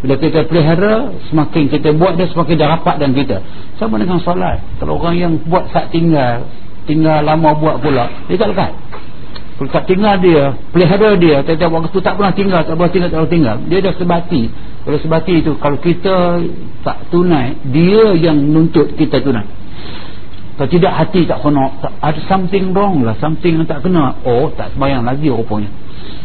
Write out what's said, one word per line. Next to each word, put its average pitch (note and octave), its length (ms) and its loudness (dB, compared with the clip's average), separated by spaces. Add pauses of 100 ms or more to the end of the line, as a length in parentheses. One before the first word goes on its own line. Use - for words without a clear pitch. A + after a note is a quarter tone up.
Bila C3+ 160 0
kita D#3+ 240 0
pelihara, F#3 720 0 (160)
semakin D3+ 400 0
kita D3+ 240 2
buat E3+ 240 2
dia, F3+ 100 0
semakin D#3 300 0
dia D3 80 2
rapat E3 320 0
dengan C#3 160 0
kita. C3 220 0 (420)
Sama A3 160 -2
dengan F#3 240 0
salat. F3+ 400 -2 (160)
Kalau D3 240 -2
orang E3+ 160 0
yang F3 180 0 (140)
buat E3+ 240 0
saat - 240 -2
tinggal, C#3 480 2 (400)
tinggal D#3 400 2
lama D#3 320 2
buat D3+ 240 0
pula, B2+ 320 0 (160)
dia F3+ 80 0
tak G3+ 160 0
lekat. F3+ 240 -2 (800)
Kalau C3+ 160 -4
tak D#3+ 160 0
tinggal F#3+ 320 2
dia, D#3 320 4 (240)
pelihara G3+ 400 4
dia, D3+ 320 4
tiap-tiap E3 240 0
waktu E3 320 -2
tak F#3 160 -2
pernah G3 160 0
tinggal, G3 320 0
tak D#3+ 80 -4
pernah E3+ 160 0
tinggal, F3+ 180 0
tak D#3+ 140 -2
pernah D3 100 0
tinggal. C3 220 2 (160)
Dia F#3 100 2
dah F#3 140 0
sebati. E3+ 480 0 (400)
Kalau C#3+ 160 -2
sebati E3 420 0
itu, D3+ 100 0 (120)
kalau C#3+ 160 0
kita F3 360 0 (680)
tak - 240 -4
tunai, D#3+ 480 2 (160)
dia F#3 480 4
yang D#3+ 180 2
nuntut D3+ 600 2
kita C3+ 240 0
tunai. A#2 240 0 (1120)
Kalau C3+ 120 -2
tidak, F3 200 2
hati D#3+ 320 0
tak A2 160 -2
kena, C3+ 400 0
tak, C#3+ 200 -4
ada D3+ 280 -2
something F#3 400 0
wrong F#3 320 2
lah, A2+ 160 0
something D#3+ 440 0
yang D#3+ 40 0
tak D3+ 160 -4
kena. D#3+ 320 2 (120)
Oh, B2+ 280 2
tak - 240 -4
sembahyang C3+ 280 0
lagi C#3 280 0
rupanya. G#2+ 360 -2 (560)